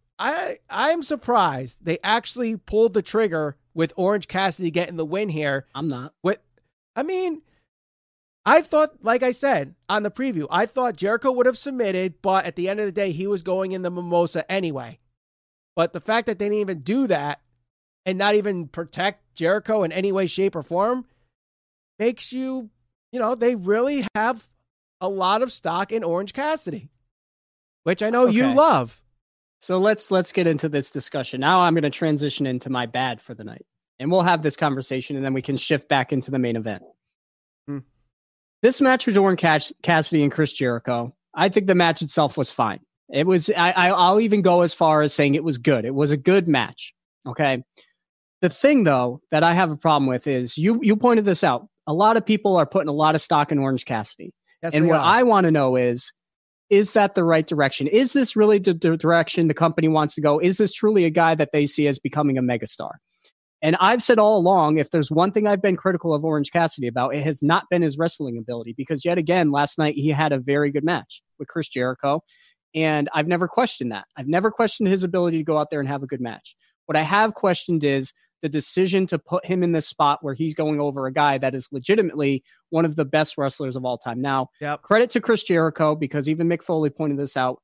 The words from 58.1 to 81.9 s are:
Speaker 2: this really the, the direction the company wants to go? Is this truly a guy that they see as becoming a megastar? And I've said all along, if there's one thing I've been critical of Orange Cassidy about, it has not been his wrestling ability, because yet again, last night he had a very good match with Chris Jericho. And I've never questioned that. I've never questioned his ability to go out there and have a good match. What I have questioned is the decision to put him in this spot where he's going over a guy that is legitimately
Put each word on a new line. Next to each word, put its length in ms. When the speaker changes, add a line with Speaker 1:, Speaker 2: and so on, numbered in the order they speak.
Speaker 2:
this 200
really 240
the, 140
the 240
direction 520
the 40
company 360
wants 260
to 80
go? 160
Is 180
this 160
truly 320
a 60
guy 240
that 180
they 140
see 220
as 100
becoming 400
a 40
megastar? 500
And 180
I've 240
said 160
all 200
along, 400
if 120
there's 200
one 220
thing 140
I've 140
been 160
critical 380
of 100
Orange 260
Cassidy 380
about, 260
it 100
has 180
not 280
been 120
his 160
wrestling 400
ability, 360
because 300
yet 140
again, 340
last 260
night 180
he 120
had 240
a 60
very 320
good 140
match 380
with 100
Chris 200
Jericho. 560
And 380
I've 160
never 200
questioned 440
that. 140
I've 120
never 220
questioned 380
his 160
ability 320
to 80
go 140
out 100
there 120
and 100
have 120
a 40
good 160
match. 340
What 100
I 60
have 320
questioned 500
is 300
the 80
decision 600
to 120
put 260
him 160
in 100
this 140
spot 360
where 120
he's 200
going 260
over 260
a 60
guy 260
that 160
is 160
legitimately 720